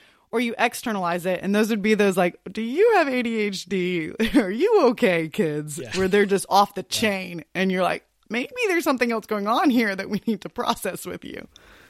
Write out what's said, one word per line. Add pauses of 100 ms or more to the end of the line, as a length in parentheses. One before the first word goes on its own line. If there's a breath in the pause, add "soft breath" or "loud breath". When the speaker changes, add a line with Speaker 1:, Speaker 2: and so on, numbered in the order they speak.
(320 soft breath)
Speaker 1:
or
you
externalize
it.
And
those
would
be
those
like, (100)
"Do
you
have
A
D
H
D? (140)
<laughs>
Are
you
okay,
kids?"
Speaker 2:
Yeah.
Speaker 1:
Where
they're
just
off
the (100)
Speaker 2:
Yeah.
Speaker 1:
chain (100)
and
you're
like, (260)
"Maybe (160)
there's
something
else
going
on
here
that
we
need
to
process
with
you." (440 soft breath)